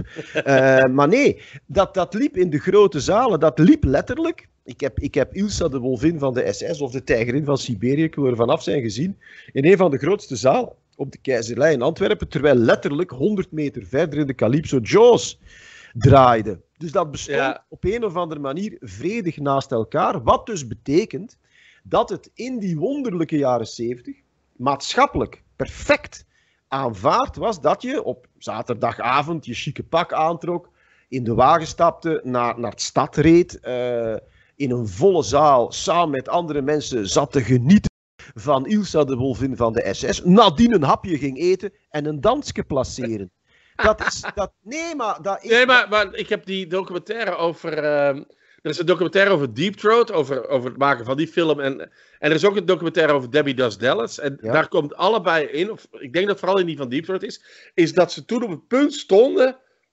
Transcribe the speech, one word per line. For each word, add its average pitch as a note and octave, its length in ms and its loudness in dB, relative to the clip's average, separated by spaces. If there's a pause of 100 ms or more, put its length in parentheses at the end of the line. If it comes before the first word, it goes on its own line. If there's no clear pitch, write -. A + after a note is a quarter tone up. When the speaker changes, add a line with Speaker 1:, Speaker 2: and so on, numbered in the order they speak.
Speaker 1:
<laughs> - 20 -10 (300)
Speaker 2:
Eh, C3 520 4
maar C3+ 220 4
nee, A#3+ 340 2 (240)
dat, F#3 280 0
dat F3 200 -2
liep B3+ 240 -2
in F#3 120 0
de D3 100 -2
grote F#3+ 400 4
zalen, F#3 400 0
dat D3+ 200 2
liep C#4 240 6
letterlijk. B3 640 -2 (160)
Ik - 180 -18
heb, C3+ 180 -6
ik C#3+ 140 -6
heb C3 200 0
Ilsa F#3+ 340 -4
de C#3 120 -4
Wolvin C3 400 0
van C3+ 140 0
de A#2 200 -2
S - 180 -8
S D3+ 100 -6
of C3 100 -6
de B2+ 120 -8
Tijgerin B2 420 0
van C#3 120 0
Siberië, B2 460 -2
ik D#3+ 120 -4
wil D3 100 -2
er B2+ 100 0
vanaf A#2 280 0
zijn, - 180 -2
gezien A#2+ 360 -6 (340)
in C#3 140 -2
een F#3 120 8
van F3+ 140 2
de C3+ 60 -2
grootste D#3+ 380 -4
zalen C#3 360 2 (240)
op C3+ 160 -10
de - 60 -20
Keizerlei A#2+ 560 0
in B2+ 80 0
Antwerpen, E3+ 460 -2
terwijl C#3 280 2
letterlijk D3+ 560 2
honderd F#3 400 -4
meter C#3 340 -6
verder C#3+ 340 -2
in D3 80 -2
de C3 80 -6
Calypso C#3 420 0
Jaws F#3+ 600 4 (540)
draaide. A#2+ 640 6 (180)
Dus D#3 140 -10
dat E3 200 -2
bestond C#3 260 -6
Speaker 1:
Ja. C3+ 320 -4
Speaker 2:
op - 140 -14
een A3+ 200 -2
of F#3 120 -6
andere E3 240 -6
manier D3 400 -8
vredig D#3 580 -8
naast C#3 340 -2
elkaar, C#3+ 520 -2
wat G#3 220 0
dus E3 220 -8
betekent D#3 720 -4 (460)
dat G#3+ 260 -2
het F#3+ 240 -10
in B3 260 -8
die F#3 180 -4
wonderlijke F3+ 600 -4
jaren B2 300 0
zeventig B2 480 -10 (400)
maatschappelijk C#3+ 880 -2 (120)
perfect - 680 -4 (420)
aanvaard C3+ 680 -2
was F3 260 -6
dat D#3 200 0
je C4 220 -6
op - 240 -10 (100)
zaterdagavond B2 1080 -4
je B2 80 -10
chique - 300 -8
pak E3+ 300 -2
aantrok, E3 560 -4 (380)
in B2+ 160 -6
de A#2 100 -2
wagen D3+ 340 4
stapte, E3 560 0
naar, A#2+ 360 -2
naar A2+ 120 -6
het - 100 -16
stad - 340 -2
reed, E3 440 4
eh, A#2+ 560 -4 (400)
in C#3 160 -4
een A#2+ 160 -4
volle D3 360 2
zaal C3 480 4
samen E3+ 380 0
met C3 200 -6
andere D3+ 320 -2
mensen C3 460 -2
zat C#3+ 240 0
te C3+ 120 0
genieten B2+ 460 4 (440)
van C3+ 340 0
Ilsa G3 360 0
de C3+ 120 0
Wolvin B2+ 400 -4
van A2+ 180 0
de A2+ 200 -2
S C3 160 -6
S, - 140 -4
nadien G#3+ 500 6
een F3 100 4
hapje F#3 340 0
ging C3 200 -6
eten F#3 340 -2 (180)
en D3 160 -6
een D3+ 160 -6
dansje A#3+ 420 -2
placeren. A#2 680 -6 (440)
Dat G#3+ 320 0
is, - 220 -6
Speaker 1:
<laughs> - 60 -14
Speaker 2:
dat, F#3+ 160 -6 (100)
nee, D#4+ 340 -10
maar A3 260 -6
dat F#3+ 220 -8
is - 60 -12
Speaker 1:
Nee, A#3+ 160 4
maar, B3 240 4
maar G3+ 260 0
ik G#3 140 -10
heb G3+ 160 -4
die F#3+ 220 -6
documentaire F#3 680 -6
over, D#3+ 420 -4
ehm, C#3+ 400 0 (440)
er D#3+ 80 -6
is D#3 100 -6
een F3 60 -2
documentaire F3+ 460 2
over C#3+ 220 0
Deep F3 200 -2
Throat, A3+ 380 2
over, C#3 380 -2
over B2+ 200 0
het A#2+ 100 -12
maken C3 260 0
van C3 120 -4
die D#3+ 100 -2
film. D#3+ 320 0
En, C#3 200 -4
en E2 100 -14 (300)
er D3+ 120 0
is D#3 140 2
ook G3+ 100 4
een G3 100 -2
documentaire E3 480 2
over B2+ 180 -2
Debbie C#3 240 0
Does A#2+ 220 -2
Dallas. D#3+ 420 -2
En C#3 220 -6
Speaker 2:
Ja. A2 120 -6
Speaker 1:
daar D3+ 140 2
komt D3 280 -4
allebei F3 500 0
in, E3 260 -6
of F3 200 -18
ik B2 220 -16
denk F3+ 140 -2
dat G3+ 120 -4
vooral F#3 180 0
in F#3+ 80 0
die D#3+ 120 -6
van C3+ 120 -8
Deep C#3+ 140 -4
Throat F#3 200 -6
is, - 200 -14 (300)
is D#3 200 2
dat E3+ 180 2
ze D3 140 -14
toen A3+ 180 -4
op - 60 -6
het D#3+ 180 -12
punt C#4 260 2
stonden B3+ 640 4 (360)